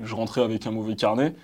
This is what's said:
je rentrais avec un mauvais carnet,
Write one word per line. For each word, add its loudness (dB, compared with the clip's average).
je -8
rentrais 0
avec 0
un -2
mauvais -2
carnet, 2